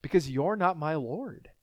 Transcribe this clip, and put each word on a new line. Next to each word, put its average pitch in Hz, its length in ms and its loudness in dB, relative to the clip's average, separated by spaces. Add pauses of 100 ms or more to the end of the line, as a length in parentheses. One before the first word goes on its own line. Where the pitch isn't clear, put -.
Because 143 280 2
you're 139 240 2
not 180 240 2
my 156 160 0
Lord. 160 560 -6 (120)